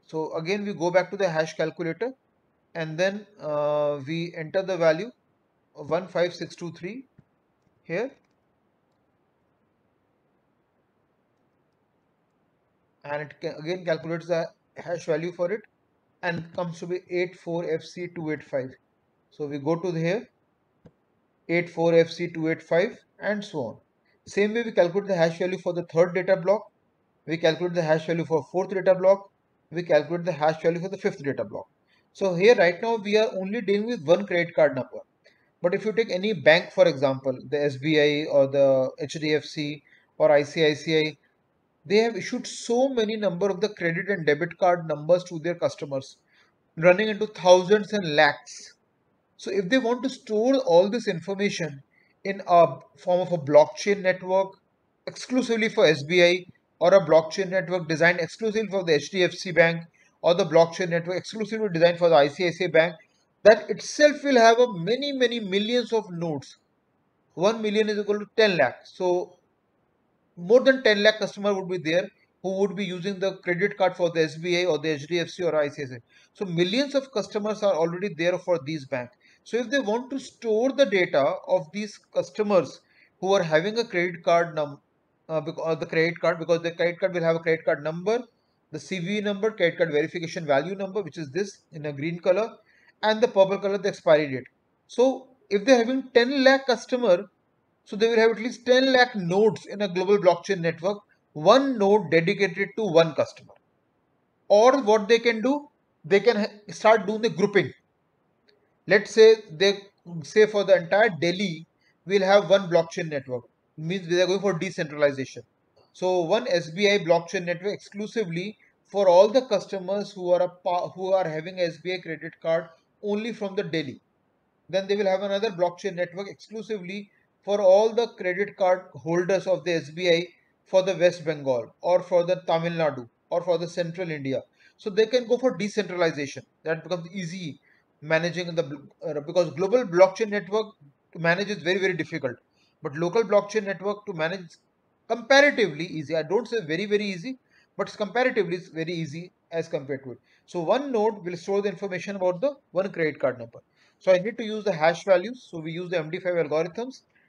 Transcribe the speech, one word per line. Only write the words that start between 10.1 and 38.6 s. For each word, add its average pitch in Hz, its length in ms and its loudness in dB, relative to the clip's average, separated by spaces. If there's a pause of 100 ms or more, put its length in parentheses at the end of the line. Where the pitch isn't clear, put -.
And 147 180 -6
it 143 180 -14
ca-, 160 180 -10
again 175 260 -8
calculates 165 420 -6
the 165 220 -4 (280)
hash 165 300 -10
value 170 260 -2
for 175 180 -4
it 220 120 -6 (600)
and 170 220 -4 (100)
comes 170 240 -8
to 175 80 -12
be 180 140 -6 (100)
eight 180 260 -4
four 170 320 -6
F 160 140 -4
C 175 240 -12
two 170 240 -10
eight 147 140 -8
five. 131 260 -6 (600)
So 151 160 -10
we 143 120 -8
go 156 180 -2
to 180 140 -6
the 160 80 -4
here, 180 300 -2 (1200)
eight 170 220 0
four 170 240 0
F 165 160 4
C 175 180 -8
two 165 200 -6
eight 160 140 -4
five 185 340 0 (220)
and 202 260 -6
so 156 160 -12
on. 110 160 -10 (500)
Same 208 280 0
way 233 80 -2
we 220 100 -8
calculate 190 360 0
the 190 80 -2
hash 165 220 0
value 185 200 -4
for 180 140 -4
the 175 120 -6
third 170 300 0
data 185 220 0
block. 185 340 -2 (560)
We 160 120 -4
calculate 170 360 0
the 170 80 0
hash 160 240 0
value 165 180 -2
for 156 280 -2
fourth 190 180 -4
data 190 240 2
block. 190 360 2 (420)
We 170 100 -6
calculate 165 420 0
the 175 80 -2
hash 156 300 2
value 170 180 2
for 190 80 -6
the 190 100 -10
fifth 180 260 -4
data 127 200 -4
block. - 220 -12 (460)
So 185 220 -2
here 208 200 6
right 175 260 2
now 226 160 -2
we 202 200 -2
are 220 200 2
only 196 260 -6
dealing 202 240 0
with 226 180 -6
one 190 220 2
credit 170 280 -2
card 143 220 2
number. 107 240 -10 (600)
But 180 140 0
if 196 100 -4
you 214 80 -2
take 214 200 0
any 196 220 -2
bank, 156 360 4
for 185 160 4
example, 135 500 0 (120)
the 147 160 -2
S 135 140 -2
B 151 200 0
I 147 320 2
or 139 160 4
the 135 540 2